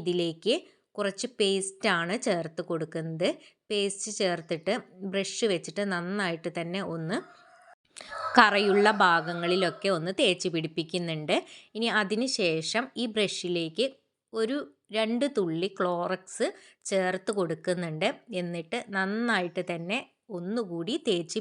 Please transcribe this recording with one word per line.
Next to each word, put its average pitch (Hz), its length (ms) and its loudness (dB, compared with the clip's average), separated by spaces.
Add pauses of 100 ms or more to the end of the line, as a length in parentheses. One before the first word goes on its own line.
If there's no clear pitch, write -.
ഇതിലേക്ക് 170 540 0 (400)
കുറച്ച് 202 320 -2 (140)
പേസ്റ്റാണ് 190 760 0 (120)
ചേർത്ത് 170 440 -2
കൊടുക്കുന്നത്. 160 580 -2 (400)
പേസ്റ്റ് 202 520 -2
ചേർത്തിട്ട് 170 540 0 (380)
ബ്രഷ് 196 400 0
വെച്ചിട്ട് 175 400 -2
നന്നായിട്ട് 175 640 -2
തന്നെ 175 240 -4 (140)
ഒന്ന് 170 240 -2 (1200)
കറയുള്ള 202 480 6 (180)
ഭാഗങ്ങളിലൊക്കെ 170 920 2
ഒന്ന് 165 140 -2 (100)
തേച്ച് 180 320 2
പിടിപ്പിക്കുന്നുണ്ട്. 160 840 -2 (400)
ഇനി 226 120 0 (120)
അതിന് 214 280 0 (120)
ശേഷം 165 420 0 (200)
ഈ - 20 0 (100)
ബ്രഷിലേക്ക് 175 720 0 (540)
ഒരു 247 160 0 (380)
രണ്ട് 220 280 0 (120)
തുള്ളി 170 320 0 (100)
ക്ലോറക്സ് 180 720 -2 (420)
ചേർത്ത് 185 480 0
കൊടുക്കുന്നുണ്ട്. 170 680 0 (340)
എന്നിട്ട് 175 380 -4 (180)
നന്നായിട്ട് 190 640 0 (100)
തന്നെ 175 260 -4 (400)
ഒന്നുകൂടി 175 560 -4 (140)
തേച്ച് 175 340 0